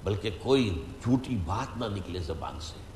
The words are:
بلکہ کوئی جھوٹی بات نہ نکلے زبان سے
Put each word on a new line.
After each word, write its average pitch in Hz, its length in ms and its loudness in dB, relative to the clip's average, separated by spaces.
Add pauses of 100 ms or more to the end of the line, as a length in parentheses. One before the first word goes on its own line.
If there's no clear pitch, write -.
بلکہ 98 260 0 (120)
کوئی 113 420 4 (180)
جھوٹی 127 340 4 (100)
بات 110 300 -2
نہ 120 80 -2
نکلے 95 340 -4
زبان 78 420 -4
سے - 240 -10 (100)